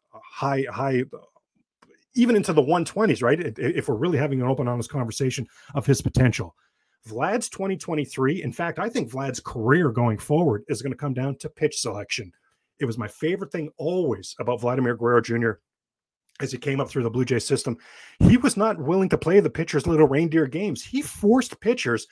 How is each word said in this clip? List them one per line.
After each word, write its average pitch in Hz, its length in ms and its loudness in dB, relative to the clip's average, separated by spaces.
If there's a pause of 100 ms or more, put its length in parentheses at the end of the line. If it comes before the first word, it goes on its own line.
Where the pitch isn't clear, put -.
(120)
high, 135 600 -4
high, 127 320 -2 (1120)
even 240 220 4
into 185 180 2
the 151 80 8
one 160 240 0
twenties, 185 380 0
right? 139 160 4
If, 147 180 -8
if 123 300 -2
we're 127 80 0
really 147 240 0
having 139 200 0
an 123 80 0
open, 135 200 0
honest 120 240 -4
conversation 127 560 -4 (260)
of - 140 -2
his 135 120 4
potential. - 560 0 (520)
Vlad's 156 400 -2
twenty 190 300 -6
twenty-three, 147 680 -2
in 143 80 -6
fact, 170 280 -6
I 208 100 -4
think 170 200 -4
Vlad's 131 300 -6
career 131 520 2
going 113 260 0
forward 147 500 0
is 143 140 -6
gonna 135 120 -6
come 135 200 -6
down 131 240 -4
to - 100 -14
pitch - 320 -2
selection. 101 540 -8 (460)
It 143 60 -2
was 117 120 -4
my 123 100 -6
favorite 185 420 -4
thing 156 280 -8
always 151 600 -4
about 117 200 -4
Vladimir 120 360 0
Guerrero 117 260 4
Junior 117 400 -2 (800)
as 135 100 -4
he 120 60 -8
came 139 240 -4
up 131 80 -6
through 127 140 -2
the 117 60 -2
Blue 123 140 -2
Jay 123 160 0
system. 131 380 -2 (420)
He - 160 10
was 247 220 2
not 208 200 2
willing 170 320 0
to - 80 2
play 180 220 6
the 160 100 4
pitcher's 156 380 -2
little 156 200 6
reindeer 151 400 2
games. 180 360 -4
He 269 180 -4
forced 247 600 0
pitchers 190 500 -2